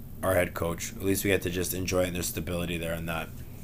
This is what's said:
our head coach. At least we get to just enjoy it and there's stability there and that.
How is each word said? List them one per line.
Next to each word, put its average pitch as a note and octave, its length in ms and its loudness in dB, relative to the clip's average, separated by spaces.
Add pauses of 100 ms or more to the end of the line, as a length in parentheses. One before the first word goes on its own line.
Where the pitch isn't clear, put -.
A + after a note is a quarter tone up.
(220)
our F#2 120 4
head F2 200 2
coach. E2+ 400 -2
At - 80 -8
least F#2+ 220 4
we G2+ 60 2
get F#2 120 6
to F2+ 80 0
just F2+ 240 0
enjoy F#2 300 2
it - 20 2
and F2 100 -2
there's F2 120 -2
stability E2+ 500 -2
there E2 160 -2
and E2 160 -4
that. D#2+ 180 -4 (360)